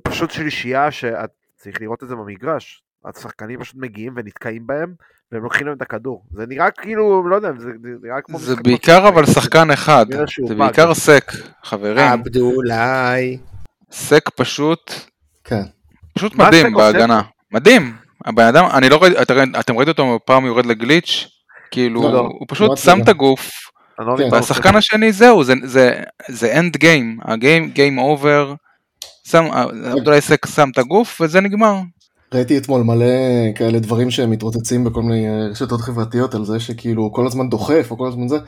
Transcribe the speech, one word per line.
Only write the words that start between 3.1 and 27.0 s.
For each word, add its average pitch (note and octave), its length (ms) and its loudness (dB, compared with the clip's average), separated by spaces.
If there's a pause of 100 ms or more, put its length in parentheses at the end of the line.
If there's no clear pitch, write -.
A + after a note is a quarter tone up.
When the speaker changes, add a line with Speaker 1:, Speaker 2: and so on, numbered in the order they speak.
Speaker 1:
פשוט A#2 180 -20
מגיעים A#2 380 -14
ונתקעים A2+ 500 -12
בהם, D#3+ 280 -8 (380)
והם A2+ 100 -10
לוקחים A#2+ 240 -6
להם D3 100 -8
את C3+ 60 -14
הכדור, A#2+ 500 -12
זה G#2+ 160 -12
נראה D3+ 220 -2
כאילו, G3+ 580 -2
לא F#3 80 0
יודע, G#3 120 -6 (100)
זה, A#2 60 -18 (180)
זה A#2+ 60 -18 (140)
נראה B2 220 -12
כמו D#3+ 140 -14
Speaker 2:
זה B2+ 140 -6
Speaker 1:
משחק A#2 120 -6
Speaker 2:
בעיקר B2 360 4
Speaker 1:
מחשב. G3 60 4
Speaker 2:
אבל E3 200 6
שחקן D3+ 440 2
אחד, C#3 380 4
Speaker 1:
נראה C#3+ 180 -4
שהוא C3 220 -8
Speaker 2:
זה A2+ 60 -6
Speaker 1:
פאזל. B2 120 0
Speaker 2:
בעיקר D#3 280 2
סק, - 380 2 (320)
חברים. G#2+ 340 -6
Speaker 3:
עבדולאי. B2+ 1400 -2 (520)
Speaker 2:
סק - 460 2
פשוט, D3 560 -4 (520)
Speaker 4:
כן. G#2+ 180 -6 (520)
Speaker 2:
פשוט G#3 200 -6
Speaker 1:
מה F#3 120 4
Speaker 2:
מדהים D#3 200 6
Speaker 1:
סק A2 80 -2
עושה? G#2+ 180 6
Speaker 2:
בהגנה, A2+ 300 2 (300)
מדהים. C3 440 4 (280)
הבן A2+ 220 2
אדם, C#3+ 180 6 (100)
אני C3 140 4
לא D3+ 140 6
ראיתי, F3+ 200 4
אתה B2+ 120 2
ראית, C3+ 140 2 (120)
אתם A2+ 180 -2
ראיתם C#3+ 120 0 (120)
אותו A#2+ 220 0
פעם C3 220 2
יורד A#2+ 200 0
לגליץ'? A#2+ 600 -2 (420)
כאילו, A#2+ 320 -2
Speaker 4:
לא, C#3+ 100 2
לא. C3 60 2
Speaker 2:
הוא - 300 -4
פשוט - 180 0
Speaker 4:
כמעט C#3+ 120 0
Speaker 2:
שם F3+ 200 4
Speaker 4:
לא. C#3 40 0
Speaker 2:
את A2+ 60 4
הגוף, C3+ 420 2 (480)
Speaker 1:
אני A2 80 -10
לא B2 80 -2
מבין C3+ 180 0
Speaker 2:
והשחקן A#2 360 0
Speaker 1:
מה G3 40 8
הוא G#3 60 4
Speaker 2:
השני G#3+ 340 2
זהו, G3+ 320 6
זה, B2+ 100 2 (100)
זה, B2+ 280 4 (360)
זה A#2 320 -2
end E3+ 180 -2
game, A#2+ 440 2 (100)